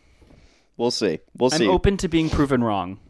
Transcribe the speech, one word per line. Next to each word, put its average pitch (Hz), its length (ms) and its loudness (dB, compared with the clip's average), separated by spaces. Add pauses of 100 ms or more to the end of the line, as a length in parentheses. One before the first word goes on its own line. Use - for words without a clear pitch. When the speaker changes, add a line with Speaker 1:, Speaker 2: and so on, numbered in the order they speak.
(760)
Speaker 1:
We'll 120 140 0
see. 90 280 -2 (180)
We'll 117 160 2
Speaker 2:
I'm 156 60 0
Speaker 1:
see. 156 80 4
Speaker 2:
open 190 300 2
to 185 100 -4
being 160 220 0
proven 135 340 0
wrong. 98 360 -4 (100)